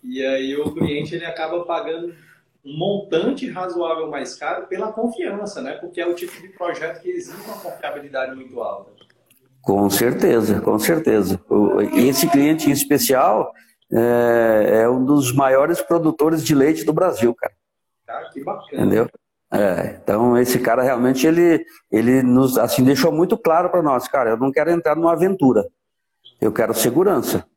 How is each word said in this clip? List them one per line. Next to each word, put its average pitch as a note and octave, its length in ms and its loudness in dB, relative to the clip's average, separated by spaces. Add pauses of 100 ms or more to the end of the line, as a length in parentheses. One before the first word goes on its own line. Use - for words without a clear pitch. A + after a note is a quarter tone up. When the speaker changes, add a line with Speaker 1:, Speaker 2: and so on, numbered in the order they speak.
Speaker 1:
E C3 200 -8
aí C3+ 300 -4
o D3 200 -4
cliente, D#3 400 -4
ele E3+ 100 -8
acaba E3 400 -8
pagando E3 500 -8 (480)
um C#3+ 140 -14
montante G3+ 760 -4
razoável E3+ 600 -6
mais C3+ 240 -10
caro D#3+ 320 -8
pela G#3+ 260 -8
confiança, G3+ 720 -8
né? C3+ 180 -10
Porque F3 180 -14
é E3+ 80 -4
o F3 80 -2
tipo - 280 -14
de F#3+ 60 -20
projeto E3+ 520 -10
que - 80 -10
exige F3 380 -10
uma G#3 100 -14
confiabilidade C#3 800 -10
muito B2+ 240 -14
alta. G2+ 300 -10 (720)
Speaker 2:
Com G2+ 260 2
certeza, A2+ 720 2
com A2 180 0
certeza. G#2+ 680 0
O, G#2 320 2
e A#2 280 2
esse C#3 200 0
cliente D3+ 400 2
em C#3+ 40 4
especial C#3+ 760 2 (400)
é, A2+ 920 4
é A#2 80 4
um B2+ 120 0
dos C3 300 2
maiores C#3 480 2
produtores D#3+ 640 0
de D3+ 100 2
leite D3+ 300 2
do D#3 80 0
Brasil, B2 420 0
cara. - 200 -8 (520)
Speaker 1:
Tá, B2 240 -12
que C#3 140 -14
bacana. - 380 -8
Speaker 2:
Entendeu? G2+ 260 2 (440)
É, G2 480 -2
então A#2+ 380 2
esse B2 220 2
cara B2 200 0
realmente, B2+ 460 0
ele, E3+ 400 4 (240)
ele B2 320 4
nos, B2+ 340 4
assim, A#2+ 280 2
deixou C3+ 260 4
muito E3+ 260 2
claro E3+ 320 2
pra F3 140 0
nós, C3+ 240 0
cara, B2 240 0
eu A2+ 60 0
não C3+ 160 0
quero D#3 180 0
entrar E3+ 240 0
numa E3 160 2
aventura, D#3+ 560 2 (720)
eu G#2+ 120 0
quero A2 200 -2
segurança A#2+ 720 0 (120)